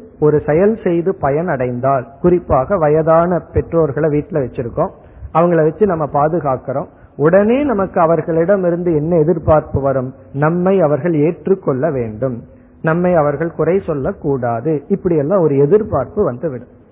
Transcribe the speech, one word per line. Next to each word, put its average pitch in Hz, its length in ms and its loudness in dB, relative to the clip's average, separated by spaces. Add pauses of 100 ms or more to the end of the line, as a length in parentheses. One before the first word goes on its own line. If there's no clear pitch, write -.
(180)
ஒரு 151 240 4
செயல் 180 360 2
செய்து 175 380 0
பயன் 151 340 -2
அடைந்தால், 127 560 -2 (120)
குறிப்பாக 175 600 0
வயதான 160 680 2
பெற்றோர்களை 151 640 0
வீட்டுல 147 300 -2
வச்சிருக்கோம், 127 540 -4 (360)
அவங்கள 170 320 2
வச்சு 156 240 2
நம்ம 165 240 -2
பாதுகாக்கிறோம், 143 800 -2 (300)
உடனே 196 460 4
நமக்கு 202 360 -2
அவர்களிடமிருந்து 170 960 2
என்ன 156 240 0
எதிர்பார்ப்பு 151 640 2
வரும்? 135 280 -2 (260)
நம்மை 175 440 0
அவர்கள் 156 380 0
ஏற்றுக்கொள்ள 160 760 -2
வேண்டும், 117 460 -6 (460)
நம்மை 175 300 0
அவர்கள் 147 380 0
குறை 160 300 -2
சொல்லக்கூடாது, 139 920 -4 (140)
இப்படியெல்லாம் 175 560 0
ஒரு 143 140 2
எதிர்பார்ப்பு 160 680 0
வந்துவிடும். 127 500 -6 (180)